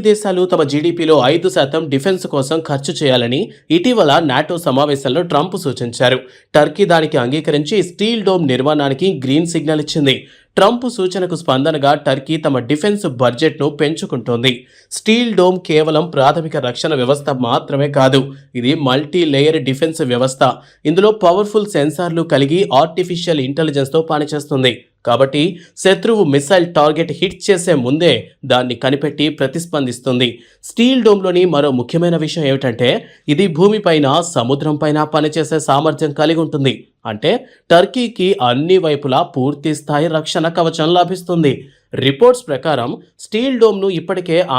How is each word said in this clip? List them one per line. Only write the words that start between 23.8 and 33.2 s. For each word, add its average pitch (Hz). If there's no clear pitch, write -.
పనిచేస్తుంది. 143
కాబట్టి 135
శత్రువు 190
మిసైల్ 170
టార్గెట్ 151
హిట్ 180
చేసే 175
ముందే 156
దాన్ని 123
కనిపెట్టి 143
ప్రతిస్పందిస్తుంది. 135
స్టీల్ 247
డోమ్లోని 190
మరో 143
ముఖ్యమైన 170
విషయం 156
ఏమిటంటే 123